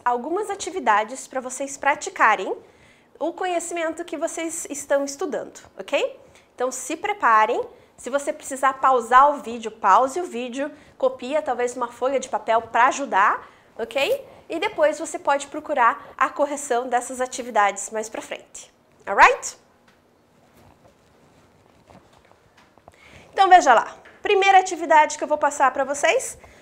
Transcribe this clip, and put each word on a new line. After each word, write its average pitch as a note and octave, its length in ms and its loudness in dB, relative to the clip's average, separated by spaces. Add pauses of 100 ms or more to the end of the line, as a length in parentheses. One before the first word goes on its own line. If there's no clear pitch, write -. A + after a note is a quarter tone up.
algumas D#4 460 -4
atividades B3 760 -2
pra C4 140 -8
vocês C4 360 -10
praticarem C#4 800 0 (640)
o D#4 140 -4
conhecimento E4+ 720 -6
que E4 120 -10
vocês E4 520 -8
estão C#4 360 -2
estudando, - 560 -8 (180)
ok? F#4+ 420 -4 (340)
Então B3+ 160 -4
se - 260 -8
preparem. C#4 640 2 (360)
Se - 120 -16
você C#4 240 -4
precisar C4+ 420 -2
pausar C4 560 4
o D4 80 -4
vídeo, A3+ 320 -10
pause A#3 500 2
o F4+ 40 -6
vídeo, B3+ 460 -8 (260)
copia C4 460 -4
talvez B3 340 -6
uma B3 120 -6
folha C4 320 -4
de B3+ 80 -10
papel A3+ 340 -2
pra A#3 240 2
ajudar, B3 640 0 (320)
ok? C#4 460 -2 (220)
E E4 100 -6
depois D#4 400 0
você E4 200 -8
pode C#4+ 280 -2
procurar C#4 720 -2
a C#4+ 120 -2
correção C#4 600 -4
dessas B3 320 -4
atividades A3 720 -2
mais A3 180 -6
pra - 120 -10
frente, - 520 -16 (340)
alright? C#4+ 500 4 (3750)
Então F#4+ 160 4
veja D#4 240 8
lá, - 240 2 (240)
primeira G4 380 6
atividade D#4 580 4
que - 80 -6
eu C4+ 40 -6
vou D4 100 0
passar C#4+ 340 0
pra C#4 120 -4
vocês D#4+ 520 -2 (240)